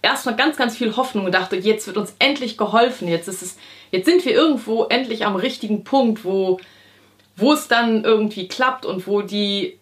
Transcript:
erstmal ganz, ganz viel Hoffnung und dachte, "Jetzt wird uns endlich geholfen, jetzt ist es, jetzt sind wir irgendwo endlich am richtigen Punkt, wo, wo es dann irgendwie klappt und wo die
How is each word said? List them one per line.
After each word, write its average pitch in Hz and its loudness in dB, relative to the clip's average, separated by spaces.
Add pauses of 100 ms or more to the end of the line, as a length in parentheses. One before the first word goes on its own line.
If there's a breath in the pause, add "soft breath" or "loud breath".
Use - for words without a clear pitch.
erstmal 240 -2
ganz, 294 0
ganz 247 -2
viel 226 -2
Hoffnung 226 -2
und 175 -2
dachte, 185 0
"Jetzt 214 0
wird 196 -8
uns 202 -4
endlich 254 0
geholfen, 220 2
jetzt 170 -2
ist 185 -8
es, - -14 (360 loud breath)
jetzt 185 -2
sind 349 4
wir 247 2
irgendwo 240 2
endlich 226 -2
am 202 0
richtigen 214 -4
Punkt, 240 2
wo, 190 0 (760 loud breath)
wo 254 4
es - -4
dann 233 2
irgendwie 214 0
klappt 254 -2
und 185 -6
wo 202 0
die 202 -4